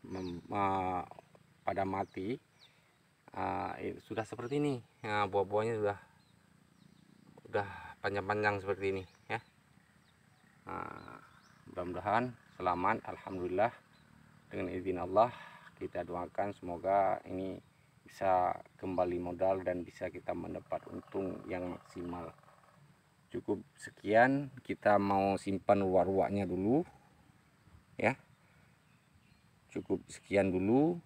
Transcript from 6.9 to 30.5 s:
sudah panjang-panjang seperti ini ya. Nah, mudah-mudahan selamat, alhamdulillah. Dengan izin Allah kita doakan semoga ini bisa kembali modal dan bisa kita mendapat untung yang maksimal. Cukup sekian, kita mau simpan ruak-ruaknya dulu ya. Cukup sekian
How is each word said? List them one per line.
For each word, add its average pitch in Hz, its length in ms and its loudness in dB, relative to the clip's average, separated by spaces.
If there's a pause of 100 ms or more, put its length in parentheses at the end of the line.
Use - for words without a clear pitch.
sudah 101 220 -2 (340)
panjang-panjang 101 560 0
seperti 95 320 -4
ini 95 140 -2 (260)
ya. 113 80 -2 (1300)
Nah, - 560 -12 (480)
mudah-mudahan 101 640 -2 (240)
selamat, 90 480 0
alhamdulillah. 95 640 -2 (800)
Dengan 92 240 -6
izin 92 240 -4
Allah 95 320 4 (480)
kita 90 240 -6
doakan 87 560 -4
semoga 95 720 0
ini 92 320 -6 (400)
bisa 92 480 2 (320)
kembali 90 400 0
modal 92 400 2
dan 90 240 -2
bisa - 240 -8
kita 90 240 -8
mendapat 87 560 -6
untung 95 560 -6
yang 90 240 -6
maksimal. 87 640 -10 (1000)
Cukup - 400 -4
sekian, 131 880 4
kita 101 400 4
mau 98 400 4
simpan 98 400 2
ruak-ruaknya 95 640 4
dulu 101 400 2 (1120)
ya. 120 160 4 (1600)
Cukup - 320 -4
sekian 95 480 2